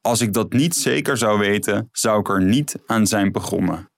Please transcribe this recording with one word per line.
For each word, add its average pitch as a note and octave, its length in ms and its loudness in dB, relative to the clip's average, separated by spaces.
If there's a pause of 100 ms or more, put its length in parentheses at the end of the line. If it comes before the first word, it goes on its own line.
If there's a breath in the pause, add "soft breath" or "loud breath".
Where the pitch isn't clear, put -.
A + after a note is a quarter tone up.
Als A2+ 200 0
ik A2+ 120 0
dat A2 200 -2
niet D#3+ 240 2
zeker C#3+ 400 -2
zou G#2+ 220 2
weten, G#2 540 0
zou G#2+ 280 0
ik F#2+ 80 -4
er G2 140 2
niet B2 340 2 (100)
aan A2 200 2
zijn G2 260 0
begonnen. F#2 640 -4